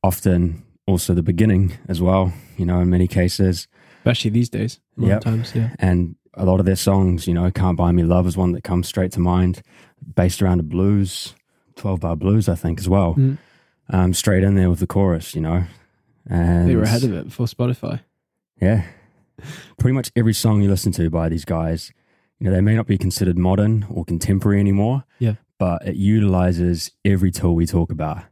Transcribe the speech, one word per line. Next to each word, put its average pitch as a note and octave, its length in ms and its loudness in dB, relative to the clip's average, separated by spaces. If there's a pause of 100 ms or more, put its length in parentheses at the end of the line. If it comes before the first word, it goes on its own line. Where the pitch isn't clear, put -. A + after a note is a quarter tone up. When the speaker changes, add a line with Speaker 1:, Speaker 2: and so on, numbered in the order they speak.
Speaker 1:
Often F2 600 0 (240)
also F#2 260 0
the F2 100 0
beginning F#2+ 500 2 (140)
as F2 140 -4
well, F#2 320 2 (240)
you F#2 80 -2
know, F2+ 140 0
in F2+ 100 2
many F2+ 180 2
cases. F2+ 600 0 (320)
Speaker 2:
Especially A#2+ 320 0
these A#2 180 0
days, G#2+ 300 -6 (180)
a B2 40 -4
lot A#2 40 0
of - 80 4
Speaker 1:
Yep. A2 80 0
Speaker 2:
times, A2+ 340 -4
yeah. A#2 140 -2 (100)
Speaker 1:
And F2+ 360 0 (200)
a F#2+ 100 -4
lot F#2 140 4
of F#2 60 0
their F#2+ 100 2
songs, F#2+ 520 0
you F2 60 0
know, F2+ 160 0
Can't F#2 280 0
Buy F2 140 2
Me F2 120 2
Love F2+ 240 2
is F2 100 -2
one F2+ 140 0
that - 120 -6
comes F2+ 240 -2
straight F#2 260 -4
to - 60 -4
mind, F2+ 420 0 (520)
based F2+ 280 0
around F2+ 180 2
a D#2+ 40 -2
blues, F#2+ 720 -2 (400)
twelve F#2+ 260 -4
bar E2+ 140 -4
blues, F#2+ 340 2
I E2+ 60 0
think, F2 240 -4
as F#2 100 -6
well. F2+ 260 2
Speaker 2:
Mm. C3+ 220 2 (520)
Speaker 1:
Um, F2+ 240 2
straight F#2+ 300 2
in G2 120 2
there F#2 140 4
with E2 100 0
the F2+ 80 -2
chorus, F2+ 480 -2
you D#2+ 60 -4
know. E2+ 220 0 (640)
And F2 420 2
Speaker 2:
They - 60 4
were A2 80 2
ahead A#2 200 0
of A2 100 0
it E2+ 120 -8
before - 200 -6
Spotify. B2 540 -6 (600)
Speaker 1:
Yeah. G2 240 2 (920)
Pretty B2 160 2
much C3+ 220 -4
every A2+ 180 2
song G#2 280 2
you G2 80 2
listen F#2+ 240 0
to E2 160 -2
by E2 200 -2
these D#2+ 160 -6
guys, E2 460 -4 (480)
you A2 80 -8
know, F#2+ 80 0
they F2+ 60 2
may G#2+ 140 2
not A2+ 120 -2
be F#2 100 0
considered F2+ 400 -2
modern G#2 520 2
or E2+ 160 -8
contemporary G2 540 0
anymore, G#2 440 0 (160)
Speaker 2:
Yeah. A2 160 0 (240)
Speaker 1:
but F2 260 -2
it F2 120 -6
utilizes F#2 920 2 (120)
every F#2+ 280 2
tool F2 220 0
we E2+ 140 2
talk E2 240 -2
about D#2 400 -6